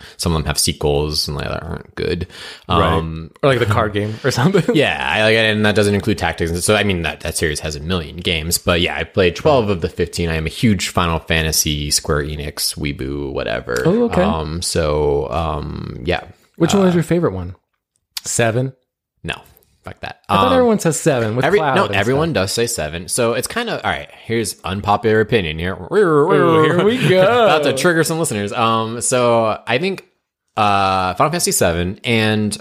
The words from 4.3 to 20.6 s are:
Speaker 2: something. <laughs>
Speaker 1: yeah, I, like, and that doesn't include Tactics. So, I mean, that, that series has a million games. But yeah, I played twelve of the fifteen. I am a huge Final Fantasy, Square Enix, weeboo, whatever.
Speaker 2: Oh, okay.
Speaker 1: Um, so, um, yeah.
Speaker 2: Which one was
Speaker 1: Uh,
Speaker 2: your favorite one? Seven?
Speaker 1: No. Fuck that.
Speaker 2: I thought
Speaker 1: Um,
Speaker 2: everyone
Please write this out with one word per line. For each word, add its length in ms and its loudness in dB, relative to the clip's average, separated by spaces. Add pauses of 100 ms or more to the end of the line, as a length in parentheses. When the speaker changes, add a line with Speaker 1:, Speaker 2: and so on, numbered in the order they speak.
Speaker 2:
something. 380 2
<laughs> 80 0
Speaker 1:
yeah, 260 2
I, 200 0
like, 140 4
and 280 2
that 100 2
doesn't 200 2
include 240 0
Tactics. 440 -2
So, 140 2
I 80 2
mean, 180 0
that, 180 -6
that 140 -8
series 260 -2
has 160 -8
a 40 -10
million 380 -6
games. 400 -2
But 240 0
yeah, 160 -2
I 60 -4
played 320 2
twelve 340 2
of 100 -2
the 80 -4
fifteen. 400 -4
I 60 -2
am 100 -2
a 60 -4
huge 400 0
Final 280 0
Fantasy, 720 -2
Square 340 -2
Enix, 520 -8
weeboo, 560 -6
whatever. 540 -4
Speaker 2:
Oh, 180 2
okay. 180 0
Speaker 1:
Um, 380 -2
so, 720 0
um, 720 -6
yeah. 220 -2 (300)
Speaker 2:
Which 180 2
one 100 4
was 80 4
Speaker 1:
Uh, 60 2
Speaker 2:
your 60 0
favorite 280 0
one? 240 -8 (680)
Seven? 500 0 (500)
Speaker 1:
No. 100 -6 (500)
Fuck 160 -16
that. 280 -12
Speaker 2:
I 80 2
thought 120 4
Speaker 1:
Um, 40 4
Speaker 2:
everyone 260 4